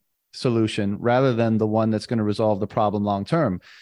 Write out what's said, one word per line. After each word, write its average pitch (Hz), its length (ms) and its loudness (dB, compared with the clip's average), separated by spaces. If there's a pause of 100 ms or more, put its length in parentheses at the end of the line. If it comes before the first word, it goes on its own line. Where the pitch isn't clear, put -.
(340)
solution 107 640 0
rather 123 340 2
than 113 260 0
the 110 80 0
one 110 240 0
that's 107 160 -2
gonna 117 160 -2
resolve 104 380 0
the 101 80 -2
problem 104 340 0
long 101 220 0
term. 127 360 0 (220)